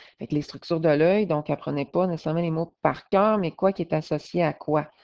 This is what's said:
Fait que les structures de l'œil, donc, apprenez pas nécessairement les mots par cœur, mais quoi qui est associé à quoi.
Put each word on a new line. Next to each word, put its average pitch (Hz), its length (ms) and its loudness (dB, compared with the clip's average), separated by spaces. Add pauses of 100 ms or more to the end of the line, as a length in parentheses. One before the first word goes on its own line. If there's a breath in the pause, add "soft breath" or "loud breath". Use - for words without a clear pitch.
(180 loud breath)
Fait - 80 -12
que - 80 -6
les 147 80 0
structures - 380 -6
de 160 100 2
l'œil, 175 380 4
donc, 151 240 -2
apprenez 143 340 -4
pas 180 220 0
nécessairement 165 340 -2
les 170 80 -2
mots 160 320 -4
par 156 280 -2
cœur, 208 280 4
mais 170 140 -2
quoi 190 200 0
qui 180 120 -6
est 165 100 -4
associé 156 500 -2
à 151 100 0
quoi. 147 340 -2 (160 soft breath)